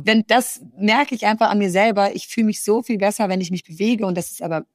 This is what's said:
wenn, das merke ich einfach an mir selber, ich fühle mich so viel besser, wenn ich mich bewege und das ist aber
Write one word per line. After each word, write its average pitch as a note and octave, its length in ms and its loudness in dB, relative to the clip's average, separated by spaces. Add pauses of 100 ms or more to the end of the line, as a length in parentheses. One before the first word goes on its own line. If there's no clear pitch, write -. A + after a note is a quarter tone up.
wenn, A3 240 4
das B3 320 0 (180)
merke A#3 360 0
ich A3 120 -8
einfach A3 240 2
an G#3 80 0
mir G3+ 120 0
selber, G3+ 440 2
ich - 140 -10
fühle A3+ 180 0
mich G#3+ 160 -2
so A3 200 0
viel A3+ 160 -4
besser, G3+ 300 0
wenn F#3 120 0
ich F3 100 -6
mich F3+ 140 -6
bewege G#3 420 -2
und F#3 100 -2
das F3 140 -6
ist - 120 -12
aber E3 220 -4 (100)